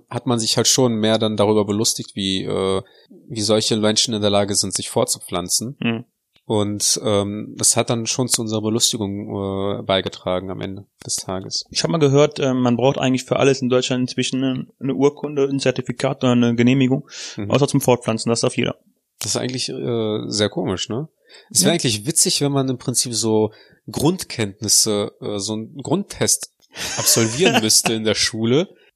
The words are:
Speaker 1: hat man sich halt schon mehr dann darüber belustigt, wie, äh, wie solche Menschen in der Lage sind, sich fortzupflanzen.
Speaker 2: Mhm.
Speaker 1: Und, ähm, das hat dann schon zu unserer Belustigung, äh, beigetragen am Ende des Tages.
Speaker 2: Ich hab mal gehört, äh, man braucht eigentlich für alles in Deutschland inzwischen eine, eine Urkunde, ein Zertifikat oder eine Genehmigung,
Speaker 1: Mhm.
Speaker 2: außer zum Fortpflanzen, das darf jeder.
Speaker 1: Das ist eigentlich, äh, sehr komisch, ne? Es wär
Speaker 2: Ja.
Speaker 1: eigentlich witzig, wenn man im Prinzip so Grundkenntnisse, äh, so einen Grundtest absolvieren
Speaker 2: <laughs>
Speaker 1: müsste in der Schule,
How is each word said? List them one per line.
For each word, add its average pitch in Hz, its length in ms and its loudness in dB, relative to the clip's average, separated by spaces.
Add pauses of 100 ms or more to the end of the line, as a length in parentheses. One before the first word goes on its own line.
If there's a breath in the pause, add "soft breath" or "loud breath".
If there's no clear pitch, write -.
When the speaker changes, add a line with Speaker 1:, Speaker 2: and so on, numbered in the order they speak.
Speaker 1:
hat - 160 -8
man 120 140 2
sich 110 180 -2
halt 117 100 2
schon 123 280 4
mehr 110 220 2
dann 107 200 0
darüber 104 280 4
belustigt, 107 500 -2
wie, 95 280 -2
äh, 95 380 0 (460 soft breath)
wie 110 140 -6
solche 110 360 2
Menschen 107 360 2
in 104 80 -2
der 104 100 2
Lage 101 240 2
sind, 95 180 -2
sich - 160 -6
fortzupflanzen. 107 880 -4
Speaker 2:
Mhm. 117 260 -4 (400)
Speaker 1:
Und, 104 600 0
ähm, 104 520 -2
das 110 200 2
hat 117 120 0
dann 117 160 0
schon 123 220 -2
zu - 140 -2
unserer 110 200 -2
Belustigung, 101 1160 -2
äh, - 40 -10
beigetragen 92 680 -2
am 104 80 -8
Ende 98 260 -8 (200)
des - 100 -6
Tages. 95 540 -6
Speaker 2:
Ich - 160 -6
hab 160 40 0
mal 170 100 0
gehört, 147 400 4
äh, 131 140 0
man 123 220 2
braucht 131 220 2
eigentlich 131 260 0
für - 140 0
alles 135 240 2
in 123 80 -2
Deutschland 127 320 0
inzwischen 127 420 -2
eine, 131 240 -4 (140)
eine 135 120 -2
Urkunde, 143 540 0
ein 139 140 -2
Zertifikat 131 600 -2
oder 127 120 4
eine 120 220 4
Genehmigung, 131 520 4 (300 loud breath)
Speaker 1:
Mhm. 101 120 -6
Speaker 2:
außer 139 200 4
zum 139 100 2
Fortpflanzen, 113 500 0
das 117 120 2
darf - 160 0
jeder. - 180 -2 (440)
Speaker 1:
Das 107 120 -4
ist 110 60 -2
eigentlich, 123 320 -4
äh, 113 580 -2
sehr 104 220 0
komisch, 101 400 -4
ne? 131 180 -6 (420 soft breath)
Es - 120 0
wär 175 80 6
Speaker 2:
Ja. 165 60 4
Speaker 1:
eigentlich 107 300 -2
witzig, - 360 0
wenn 143 100 2
man 135 160 0
im 127 100 -2
Prinzip 123 360 -2
so 110 400 2 (360 soft breath)
Grundkenntnisse, 107 1300 0
äh, 104 180 -6
so 104 140 -6
einen 113 240 -10
Grundtest - 760 -2 (440 loud breath)
absolvieren 123 640 2
Speaker 2:
<laughs> - 20 -
Speaker 1:
müsste 110 300 2
in 110 100 -4
der 107 120 2
Schule, 117 520 2 (280 soft breath)